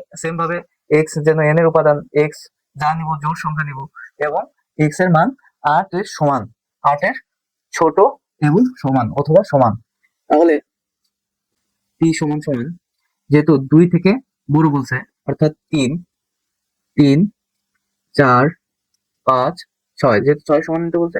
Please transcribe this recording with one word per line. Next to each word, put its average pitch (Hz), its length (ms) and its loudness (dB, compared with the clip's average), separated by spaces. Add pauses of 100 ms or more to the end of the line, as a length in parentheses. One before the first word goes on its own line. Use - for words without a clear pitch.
(160)
সেম 165 200 -8
ভাবে 165 200 -6 (340)
এক্স 156 280 2
যেন 156 220 2
এন 151 180 2
এর 165 80 2
উপাদান, 156 320 2 (140)
এক্স 151 260 -2 (380)
যা 151 180 -4
নিব 160 160 -6 (120)
জোড় 160 200 -6
সংখ্যা 151 220 -6
নিব 143 140 -12 (400)
এবং 151 240 -4 (360)
এক্স 151 220 0
এর 185 100 2
মান 165 180 4 (340)
আট 156 320 0
এর 196 120 -6
সমান, 139 360 -4 (420)
আট 143 200 0
এর 247 120 -4 (580)
ছোট 160 220 0 (440)
এবং 156 220 2 (140)
সমান 135 360 -2
অথবা 156 320 2
সমান। 120 280 0 (580)
তাহলে 160 240 4 (1500)
পি 165 140 4
সমান 151 260 -4
সমান 131 260 -4 (640)
যেহেতু 151 280 4
দুই 151 320 4
থেকে 175 220 2 (400)
বড় 160 160 2
বলছে, 135 280 -4 (300)
অর্থাৎ 151 260 0 (180)
তিন, 135 200 -2 (1080)
তিন, 143 220 4 (960)
চার, 131 300 4 (840)
পাঁচ, 131 280 0 (440)
ছয়, 117 220 2
যেহেতু 147 260 0
ছয় 156 160 0
সমান 160 200 -6
নিতে 170 160 -4
বলছে 170 220 -4